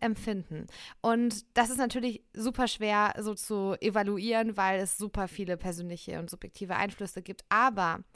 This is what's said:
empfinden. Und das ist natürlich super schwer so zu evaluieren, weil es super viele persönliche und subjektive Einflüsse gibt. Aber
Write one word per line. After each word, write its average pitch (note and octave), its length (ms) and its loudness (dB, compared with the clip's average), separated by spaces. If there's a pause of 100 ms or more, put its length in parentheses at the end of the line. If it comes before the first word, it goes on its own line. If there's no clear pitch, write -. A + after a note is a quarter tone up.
empfinden. G3+ 640 -2 (340)
Und A#3 460 2 (100)
das A#3 140 4
ist B3 80 -2
natürlich B3 440 0 (120)
super A#3 340 0
schwer G#3 500 2
so G#3+ 160 -2
zu G3 460 0
evaluieren, G#3+ 800 2
weil F#3+ 220 4
es F#3+ 180 0
super G3+ 280 -2
viele F3+ 300 -4
persönliche F3 600 -6
und E3 100 -6
subjektive - 480 -8
Einflüsse G3+ 460 -4
gibt. - 260 -12
Aber G3+ 520 4 (160)